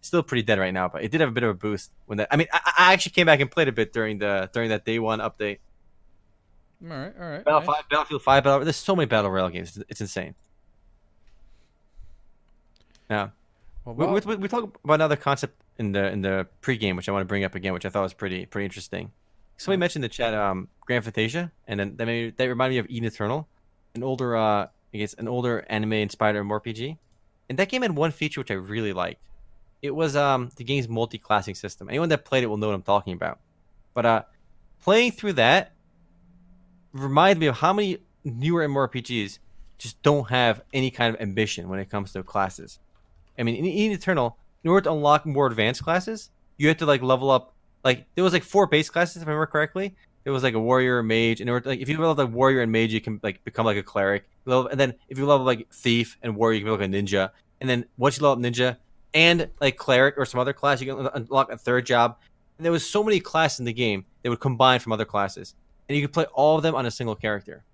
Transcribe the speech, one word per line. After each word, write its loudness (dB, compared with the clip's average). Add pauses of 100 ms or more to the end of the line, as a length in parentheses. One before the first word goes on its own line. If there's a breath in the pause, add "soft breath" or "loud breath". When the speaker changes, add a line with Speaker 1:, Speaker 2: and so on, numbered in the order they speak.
Speaker 1:
is -14
still 0
pretty -2
dead 2
right 0
now, 0
but -8
it -4
did 0
have 2
a -8
bit -2
of 2
a -2
boost -6 (160)
when -8
that, -2
I 2
mean, 2
I, 0
I 8
actually 0
came 4
back 8
and -2
played 2
a -2
bit -2
during -4
the, -2
during -2
that -2
day -2
one -2
update. -6 (1200)
Speaker 2:
All -18
right, -10
all -12
right, -10
Speaker 1:
Battle 4
Speaker 2:
nice. -6
Speaker 1:
five, -4
Battlefield -2
five, 6
Battle, 4
there's -2
so 0
many 2
Battle 2
Royale 0
games. -12
It's, -14
it's -12
insane. -8 (2750)
Now, -4 (520)
Speaker 2:
Well, -14
Speaker 1:
we, 0
Speaker 2:
well 2
Speaker 1:
we, -4
we -4
talked -6
about 4
another 2
concept -2 (180)
in -2
the, 0
in -4
the -2 (160)
pregame, -2
which -6
I -2
wanna 0
bring -4
up -4
again, -4
which -8
I -6
thought -2
was -4
pretty, -8
pretty -8
interesting. -12 (460)
Somebody -4
Speaker 2:
Yeah. -2
Speaker 1:
mentioned -2
in -4
the -12
chat, -2
um, -2 (180)
Grand -2
Theft -8
Asia, -4 (160)
and -6
then -6
that -6
made, -4
that 0
reminded 0
me 2
of -4
Eden -4
Eternal, -4 (480)
an -8
older, -2
uh, 2 (260)
I -8
guess, -6
an -10
older -4
anime-inspired 0
M -2
M -6
O -2
R -4
P -10
G. -10 (500)
And -8
that 0
game -2
had 0
one 2
feature -6
which -8
I -2
really -6
liked. -6 (580)
It -6
was, -2
um, 0
the -16
game's -2
multi-classing -2
system. -14
Anyone -2
that 0
played 0
it -4
will -4
know -2
what -2
I'm -6
talking 0
about. -8 (560)
But, 0
uh, 4 (600)
playing 4
through -6
that 4 (1200)
reminded 4
me 2
of 0
how 2
many 0 (260)
newer 0
M -2
M 0
O 2
R 2
P -6
Gs -6 (400)
just -14
don't 4
have 2 (100)
any -2
kind 0
of -10
ambition -4
when -6
it -8
comes -8
to -8
classes. -4 (580)
I -2
mean, 0
in -6
Eden 0
Eternal, -2 (280)
in 2
order 4
to 0
unlock 4
more 2
advanced 0
classes, -4 (260)
you 0
had 2
to, -2
like, 4
level 2
up. 2 (300)
Like, 0 (100)
there 2
was, 4
like, 2
four 2
base 2
classes, -2
if -8
I -4
remember -2
correctly. -4 (300 soft breath)
There -4
was, 0
like, 2
a 0
warrior, 2
a -2
mage, 2
and -6
in -2
order -2
to, -8
like, -4
if -6
you 0
level 2
up, 0
like, 0
warrior 4
and 0
mage, 2
you 0
can, -8
like, -6
become, -4
like, 2
a -4
cleric. -2 (160)
Level, 2
and -2
then 2 (140)
if -12
you -2
level, 6
like, 0
thief 0
and -4
warrior, 2
you -6
can 0
become, -2
like, 0
a -2
ninja. 0 (300 soft breath)
And -4
then 0 (120)
once 2
you -4
level 4
up 0
ninja 0 (380)
and, 6 (120)
like, 0
cleric 4
or 0
some -4
other 0
class, 0
you -8
can -6
un-, -4
unlock 0
a -10
third -2
job. 2 (400 soft breath)
And -14
there 2
was 0
so -2
many 2
classes -2
in -6
the -4
game -2 (200)
that -2
would -2
combine 4
from -6
other 0
classes, -4 (340)
and -2
you 0
could -4
play 2 (100)
all 4
of -2
them 2
on -2
a -2
single -6
character. -6 (120)